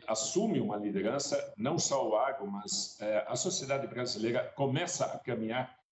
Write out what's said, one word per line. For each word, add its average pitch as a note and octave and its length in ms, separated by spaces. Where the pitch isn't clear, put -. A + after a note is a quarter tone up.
assume F3 540
uma G#2 160
liderança, G#2 800
não C#3 220
só C3 280
o G#2+ 80
agro, A#2 320
mas, G2+ 540
é, G#2+ 260
a B2 100
sociedade C3+ 500
brasileira G#2+ 680
começa C#3 520
a - 120
caminhar A2+ 600